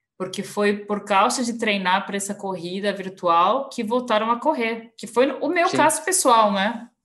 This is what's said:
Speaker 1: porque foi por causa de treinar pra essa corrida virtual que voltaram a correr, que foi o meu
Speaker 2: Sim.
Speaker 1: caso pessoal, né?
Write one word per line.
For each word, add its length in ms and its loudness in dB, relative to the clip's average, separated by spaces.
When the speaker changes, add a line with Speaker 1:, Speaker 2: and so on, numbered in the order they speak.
Speaker 1:
porque 260 -8
foi 420 -2
por 200 -4
causa 380 2
de 140 -4
treinar 480 0
pra 120 -6
essa 180 -6
corrida 580 -6
virtual 760 0
que 140 -6
voltaram 460 0
a 100 0
correr, 580 -2
que 100 -12
foi 240 2
o 160 -4
meu 220 2
Speaker 2:
Sim. 80 0
Speaker 1:
caso 260 2
pessoal, 480 4
né? 380 -2